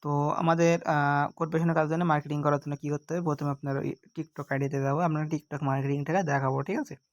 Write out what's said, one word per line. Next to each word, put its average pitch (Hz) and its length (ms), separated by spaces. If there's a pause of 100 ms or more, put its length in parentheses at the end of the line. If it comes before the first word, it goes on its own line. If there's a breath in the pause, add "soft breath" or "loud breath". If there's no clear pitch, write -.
তো 147 60 (220)
আমাদের, 170 440 (100)
আহ, 143 480
কোড 165 160
বসানো 165 240
কাজের 156 180
জন্য 170 140
মার্কেটিং 147 360
করার 143 180
জন্য 143 180
কী - 120
করতে 147 200
হবে? 170 140
প্রথমে 147 280
আপনার 139 260
ওই 139 120 (200)
TikTok - 400
আইডিতে 139 320
যাবো, 139 200
আমরা 160 240
TikTok 151 380
মার্কেটিংটাকে 139 600
দেখাবো, 139 400
ঠিক 190 140
আছে? 285 180 (180)